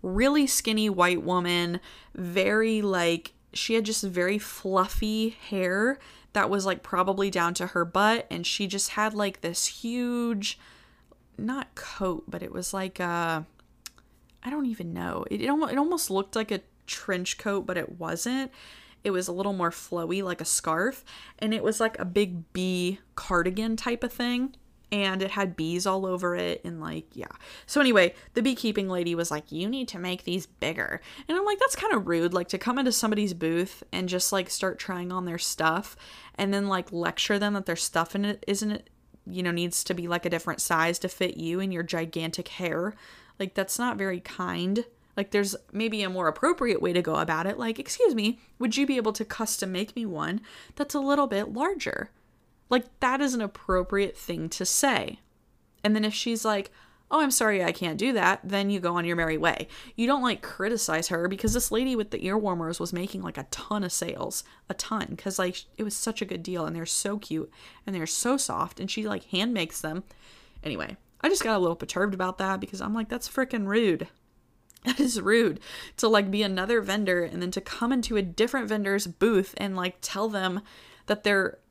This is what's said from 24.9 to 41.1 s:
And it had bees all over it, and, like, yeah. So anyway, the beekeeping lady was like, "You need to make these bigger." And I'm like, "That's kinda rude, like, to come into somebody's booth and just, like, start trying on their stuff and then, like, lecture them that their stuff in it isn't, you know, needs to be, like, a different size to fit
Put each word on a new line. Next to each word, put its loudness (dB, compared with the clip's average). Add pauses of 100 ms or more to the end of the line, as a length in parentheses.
And 0
it -2
had 0
bees 0
all 0
over 0
it, -2
and, -10
like, -8
yeah. -10 (400)
So 2
anyway, 8 (220)
the 2
beekeeping 2
lady 0
was 0
like, -6
"You -2
need -4
to -10
make -4
these -2
bigger." -4 (260)
And -2
I'm 2
like, 0
"That's 2
kinda 2
rude, 2
like, -2
to -4
come 0
into 2
somebody's 2
booth -2
and -4
just, 0
like, 0
start -2
trying -6
on -4
their -4
stuff 0 (380)
and 2
then, 2
like, 0
lecture 0
them 2
that -2
their 0
stuff 0
in 0
it -4
isn't, -2 (380)
you -6
know, 0
needs 0
to 0
be, -6
like, 0
a 2
different -2
size 2
to -2
fit -2